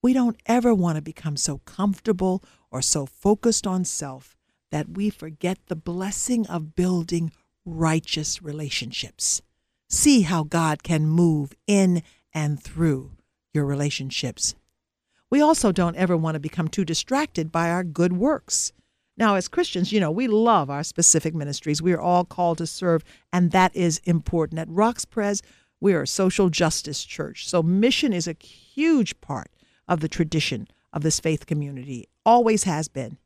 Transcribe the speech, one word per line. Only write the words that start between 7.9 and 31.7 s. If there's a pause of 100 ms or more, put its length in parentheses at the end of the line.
relationships. (460)
See
how
God
can
move (140)
in (300)
and
through (400)
your
relationships. (760)
We
also
don't
ever
want
to
become
too
distracted
by
our
good
works. (440)
Now,
as
Christians,
you
know,
we
love
our
specific
ministries.
We
are
all
called
to
serve, (260)
and
that
is
important.
At
Rock's
Pres, (380)
we
are
a
social
justice
church,
so
mission
is
a
huge
part (360)
of
the
tradition (260)
of
this
faith
community, (160)